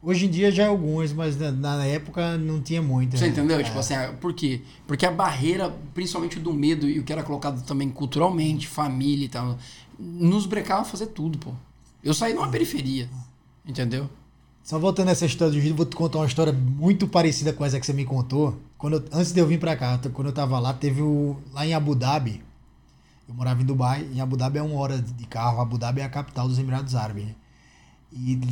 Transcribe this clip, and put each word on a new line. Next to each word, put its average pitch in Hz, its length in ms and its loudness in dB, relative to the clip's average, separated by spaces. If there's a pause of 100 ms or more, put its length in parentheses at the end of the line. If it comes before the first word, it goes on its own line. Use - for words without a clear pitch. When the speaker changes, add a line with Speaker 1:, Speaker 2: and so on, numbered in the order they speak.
Speaker 1:
Hoje 180 260 2
em - 20 4
dia 190 220 4
já 190 120 4
é 208 40 4
algumas, 160 440 0
mas 151 260 -2
na, 147 140 -2
na 143 340 0
época 156 520 -2
não 156 240 -2
tinha 160 200 -2
muita, 127 360 2
Speaker 2:
Você 123 80 4
Speaker 1:
né? 165 60 4
Speaker 2:
entendeu? 147 280 2
Speaker 1:
É. 139 40 0
Speaker 2:
Tipo 113 160 -4
assim, - 160 -2
ah, 131 260 -4
por 175 120 -2
quê? 131 280 -2 (240)
Porque 143 200 0
a 165 60 4
barreira, 170 640 0 (180)
principalmente 175 460 -4
do 156 140 -2
medo 147 340 2
e 156 120 2
o 131 40 -4
que 131 80 -6
era 156 120 -4
colocado 139 420 -4
também 139 240 -2
culturalmente, 156 800 0
família 143 580 0
e 127 40 -8
tal, 123 280 -4 (420)
nos 175 460 2
brecava 202 400 0
fazer 220 220 -8
tudo, 156 320 -4
pô. - 120 -10 (520)
Eu 151 100 2
saí 226 200 0
numa - 140 -2
periferia, 131 640 -2 (560)
entendeu? 131 420 -2 (560)
Speaker 1:
Só 156 140 -4
voltando 185 300 2
nessa 170 180 4
história 156 260 2
do 147 40 2
jiu-jitsu, 151 200 4
vou 160 100 2
te - 100 -8
contar 165 240 0
uma 151 80 2
história 151 260 2
muito 147 540 4
parecida 160 440 4
com 143 140 -2
essa 135 140 0
que 127 60 -8
você 147 80 0
me 139 120 0
contou. 131 520 0 (200)
Quando 151 200 -2
eu, 135 140 -2
antes 175 200 2
de 180 100 4
eu 160 60 6
vir 160 120 4
pra 165 160 0
cá, 123 220 0
t-, 123 120 -4
quando 135 180 -4
eu 143 60 -2
tava 131 260 0
lá, 127 140 0
teve 139 280 0
o, 147 360 2 (160)
lá 143 120 -4
em 165 80 0
Abu 147 220 2
Dhabi, 127 480 0 (840)
eu 123 60 -14
morava 123 280 0
em 131 40 2
Dubai, 131 480 0
em 127 80 -2
Abu 131 160 -2
Dhabi 135 220 0
é - 20 -2
uma 151 180 -4
hora 135 220 -2
de 117 240 -8
carro, 117 340 0
Abu 120 180 -2
Dhabi 120 240 -2
é - 20 -4
a 135 60 -6
capital 135 380 -4
dos 127 120 2
Emirados 131 360 -2
Árabes, 107 300 -4
né? 110 100 -10 (760)
E 127 280 -2 (120)